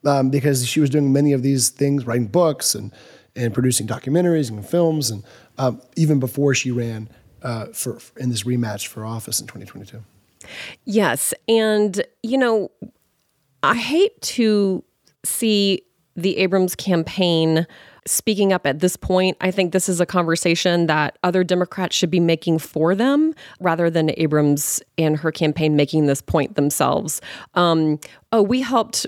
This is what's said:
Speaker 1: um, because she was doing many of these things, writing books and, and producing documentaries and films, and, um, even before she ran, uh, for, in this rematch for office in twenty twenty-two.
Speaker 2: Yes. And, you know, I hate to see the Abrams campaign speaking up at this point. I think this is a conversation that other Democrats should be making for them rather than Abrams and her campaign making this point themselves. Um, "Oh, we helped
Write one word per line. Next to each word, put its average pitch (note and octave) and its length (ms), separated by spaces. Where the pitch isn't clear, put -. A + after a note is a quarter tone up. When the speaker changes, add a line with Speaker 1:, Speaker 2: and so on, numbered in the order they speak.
Speaker 1:
um, C3+ 260
because C3+ 360
she - 120
was C#3+ 100
doing C#3 240
many C#3+ 200
of B2+ 100
these C3+ 260
things, C#3 380
writing A#2+ 180
books D#3 480
and, G#2 180
and A#2 180
producing B2 320
documentaries D3+ 640
and G#2 160
films, D#3+ 460
and, G2+ 120
um, B2+ 200
even D3+ 240
before C3+ 360
she B2+ 160
ran, A#2 360
uh, A#2 240
for, - 320
in B2 140
this A2 120
rematch A#2 440
for A2 180
office A2+ 340
in - 80
twenty - 180
twenty-two. G#2+ 380
Speaker 2:
Yes. G3 480
And, G#3+ 560
you A#3 140
know, A3+ 340
I D#3 140
hate C4 460
to G3+ 600
see G3+ 600
the F3+ 220
Abrams F#3 380
campaign E3 920
speaking G3+ 440
up F3+ 140
at C#3+ 140
this F3+ 160
point. F#3 460
I F#3+ 100
think F3+ 200
this F#3 160
is F3+ 140
a F3 40
conversation E3+ 840
that D3+ 360
other F3+ 200
Democrats F3+ 520
should F3 140
be F3 100
making E3 400
for D#3+ 360
them C#4+ 380
rather E3+ 300
than D#3+ 280
Abrams D3 640
and D#3 200
her D#3 140
campaign D#3 440
making D3 320
this C#3 140
point - 340
themselves. C#3+ 680
Um, D#3+ 460
"Oh, A3+ 100
we A#3 200
helped A#3 460